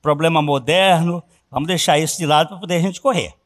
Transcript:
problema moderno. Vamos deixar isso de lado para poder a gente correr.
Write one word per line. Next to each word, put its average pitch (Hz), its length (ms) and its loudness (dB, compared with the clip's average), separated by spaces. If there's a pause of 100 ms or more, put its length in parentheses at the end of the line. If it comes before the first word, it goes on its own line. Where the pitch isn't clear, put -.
problema 156 420 0
moderno. 170 800 2 (260)
Vamos 139 200 -6
deixar 156 300 2
isso 156 180 -2
de 175 100 -6
lado 151 220 2
para 196 100 -14
poder 180 180 -4
a 170 40 0
gente 185 200 -2
correr. 175 340 -2 (120)